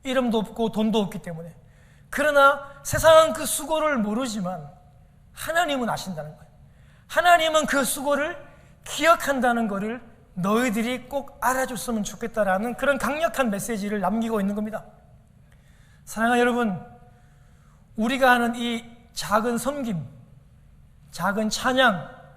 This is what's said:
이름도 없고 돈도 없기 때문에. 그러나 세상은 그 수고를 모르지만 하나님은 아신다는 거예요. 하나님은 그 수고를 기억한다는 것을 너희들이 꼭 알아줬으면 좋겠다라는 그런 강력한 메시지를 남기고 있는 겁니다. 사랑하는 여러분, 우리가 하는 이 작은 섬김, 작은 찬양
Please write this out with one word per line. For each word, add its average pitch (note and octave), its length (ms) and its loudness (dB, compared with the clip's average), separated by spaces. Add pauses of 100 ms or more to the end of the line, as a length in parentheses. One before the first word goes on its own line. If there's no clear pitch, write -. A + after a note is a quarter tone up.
이름도 B3+ 340 0
없고 A3 340 -2
돈도 G#3+ 280 2
없기 G3 220 -4
때문에. E3 340 -14 (540)
그러나 C#4+ 640 4 (100)
세상은 D#4+ 500 6
그 D#4 140 -6
수고를 D#4 500 -2
모르지만 G3+ 720 -4 (640)
하나님은 D4 580 -2
아신다는 D3+ 460 -8
거예요. - 160 -20 (560)
하나님은 D#4+ 580 4
그 C#4 200 0
수고를 C#4+ 520 -2 (480)
기억한다는 C4 840 2
것을 G#3 340 -6 (340)
너희들이 A#3 760 0
꼭 - 320 -8
알아줬으면 B3 640 -2
좋겠다라는 G#3 720 -2
그런 C4+ 220 0
강력한 C#4+ 520 -2
메시지를 G3+ 500 -4
남기고 A3 420 -2
있는 G3+ 140 -2
겁니다. G#3+ 300 -6 (1200)
사랑하는 A#3 340 2
여러분, A#3+ 460 0 (1080)
우리가 B3+ 340 2
하는 A#3+ 260 2
이 A#3+ 300 -4 (280)
작은 A3 440 -2
섬김, A#3 480 -4 (1040)
작은 G3+ 380 -2
찬양 A#3+ 600 2 (280)